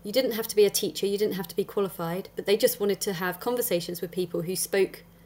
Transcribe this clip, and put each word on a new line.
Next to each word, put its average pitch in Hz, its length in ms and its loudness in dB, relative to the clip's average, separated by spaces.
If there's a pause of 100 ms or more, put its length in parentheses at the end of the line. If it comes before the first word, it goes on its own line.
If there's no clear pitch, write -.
You 208 80 -8
didn't 247 220 2
have 214 160 -4
to - 60 -6
be 208 100 8
a 196 40 6
teacher, - 380 -2
you 202 100 0
didn't 202 180 0
have 190 120 -4
to - 80 -14
be 196 80 2
qualified, 180 720 -4
but 185 100 -10
they 202 120 4
just - 220 2
wanted 202 220 0
to 202 120 -2
have 175 260 -4
conversations 175 640 -2
with 180 100 -8
people 175 320 -2
who 180 120 -4
spoke - 480 0 (220)